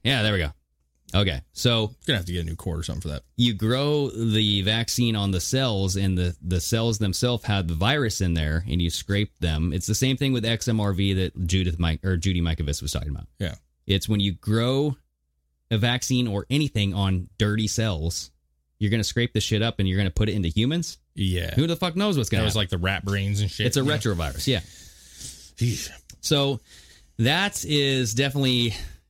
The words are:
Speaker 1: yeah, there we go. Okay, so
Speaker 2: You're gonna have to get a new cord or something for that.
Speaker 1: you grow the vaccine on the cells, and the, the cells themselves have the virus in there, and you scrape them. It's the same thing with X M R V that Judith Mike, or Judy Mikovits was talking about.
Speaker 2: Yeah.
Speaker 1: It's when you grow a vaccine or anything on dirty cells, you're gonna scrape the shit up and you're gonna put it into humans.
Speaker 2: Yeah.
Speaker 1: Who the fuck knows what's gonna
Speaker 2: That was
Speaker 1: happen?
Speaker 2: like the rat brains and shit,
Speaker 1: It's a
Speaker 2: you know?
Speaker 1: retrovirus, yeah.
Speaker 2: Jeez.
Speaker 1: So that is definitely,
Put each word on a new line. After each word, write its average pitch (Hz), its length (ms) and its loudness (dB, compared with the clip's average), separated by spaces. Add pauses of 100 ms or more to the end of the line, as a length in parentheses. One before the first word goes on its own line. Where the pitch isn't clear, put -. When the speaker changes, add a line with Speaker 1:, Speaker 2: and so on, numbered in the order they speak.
Speaker 1:
yeah, 120 200 2
there 107 100 2
we 95 60 2
go. 73 120 -2 (640)
Okay, 92 260 2 (100)
so 117 300 0
Speaker 2:
You're 107 140 -4 (120)
gonna 131 100 0
have 87 80 -4
to 90 80 -6
get 87 80 -2
a - 20 -4
new 82 120 -6
cord 80 240 -6
or 80 40 -6
something - 200 -6
for 78 60 -6
that. 71 120 -8 (160)
Speaker 1:
you 120 160 4
grow 135 560 0
the 107 540 2
vaccine 113 520 0
on 101 140 0
the 90 100 0
cells, 101 560 0
and 95 220 2
the, 87 240 0
the 90 180 0
cells 113 380 0
themselves 110 460 0
have 98 240 0
the 82 80 0
virus 117 440 0
in 90 140 2
there, 80 340 0
and 85 140 0
you 85 80 2
scrape 101 480 -2
them. 80 360 0
It's 92 120 -4
the 107 80 0
same 131 240 2
thing 135 160 0
with 117 100 0
X 113 240 -2
M 113 120 2
R 101 120 2
V 98 220 0
that 92 320 -2
Judith 87 320 2
Mike, 82 260 0
or 92 140 2
Judy 90 240 0
Mikovits 78 400 -2
was 76 100 -6
talking - 180 -4
about. 73 180 -8 (100)
Speaker 2:
Yeah. 82 160 -6 (320)
Speaker 1:
It's 98 240 0
when 104 120 2
you 98 120 0
grow 127 640 0 (720)
a 113 80 2
vaccine 123 500 2
or 101 220 -4
anything 117 460 0
on 95 420 2
dirty 107 300 2
cells, 87 640 -2 (480)
you're 107 100 2
gonna 110 140 2
scrape 120 300 -2
the 107 80 2
shit 107 200 2
up 113 160 -2
and 95 100 2
you're 92 120 2
gonna 98 100 2
put 107 200 2
it 95 40 -2
into 95 160 0
humans. 139 480 0 (160)
Speaker 2:
Yeah. 90 400 0
Speaker 1:
Who 156 140 4
the 165 80 0
fuck 170 200 -2
knows 196 220 2
what's 117 120 0
gonna 110 120 2
Speaker 2:
That 110 40 2
was 104 100 0
Speaker 1:
happen? 107 60 2
Speaker 2:
like 95 80 -2
the 92 100 -2
rat 95 260 -2
brains 98 360 0
and 101 100 0
shit, - 160 -2
Speaker 1:
It's - 100 2
a 135 40 2
Speaker 2:
you 131 40 0
know? 151 100 2
Speaker 1:
retrovirus, 85 520 -2
yeah. 117 140 2 (960)
Speaker 2:
Jeez. 117 320 -2 (320)
Speaker 1:
So 139 380 0 (600)
that 165 460 0
is 135 480 2
definitely, 127 600 2 (360)